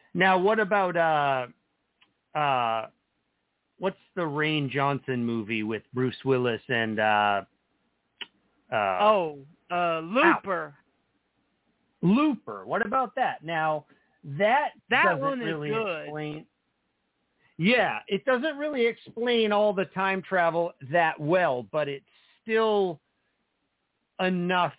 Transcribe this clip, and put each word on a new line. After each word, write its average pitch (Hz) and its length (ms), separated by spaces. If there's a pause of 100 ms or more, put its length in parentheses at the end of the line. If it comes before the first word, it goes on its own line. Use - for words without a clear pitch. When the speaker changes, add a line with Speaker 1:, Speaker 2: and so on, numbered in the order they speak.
(140)
Speaker 1:
Now, 185 240
what 208 200
about, 190 380
uh, 147 500 (920)
uh, 120 480 (920)
what's 185 200 (180)
the 185 60
Rian 151 480
Johnson 135 540
movie 113 380
with 107 200 (100)
Bruce 127 320
Willis 123 440
and, 113 300
uh, 104 440 (1300)
uh, 190 280
Speaker 2:
Oh, 185 380 (320)
uh, 175 300
Looper. 170 720 (1300)
Speaker 1:
Ow. 165 60
Looper. 202 560
What 170 220
about 254 300
that? 240 280
Now, 156 400 (540)
that 240 320 (180)
Speaker 2:
That 262 160
Speaker 1:
doesn't 349 160
Speaker 2:
one 269 220
is - 40
Speaker 1:
really 147 220
Speaker 2:
good. 196 360
Speaker 1:
explain. 151 420 (1120)
Yeah, 180 420 (100)
it 196 160
doesn't 269 320
really 285 300
explain 226 680
all 208 220
the 190 120
time 190 360
travel 170 500 (180)
that 160 300
well, 151 440
but 147 240
it's 139 180 (360)
still 214 580 (1160)
enough 180 600